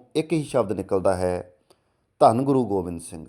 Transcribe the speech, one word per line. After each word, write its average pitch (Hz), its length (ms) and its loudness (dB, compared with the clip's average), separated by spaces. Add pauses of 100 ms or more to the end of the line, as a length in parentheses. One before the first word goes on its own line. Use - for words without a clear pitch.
(160)
ਇੱਕ 160 180 -2
ਹੀ 156 100 -2
ਸ਼ਬਦ 113 280 -2
ਨਿਕਲਦਾ 95 440 0
ਹੈ, 90 380 -4 (680)
"ਧੰਨ 123 200 6
ਗੁਰੂ 135 240 2
ਗੋਬਿੰਦ 90 360 -4
ਸਿੰਘ, 80 280 -16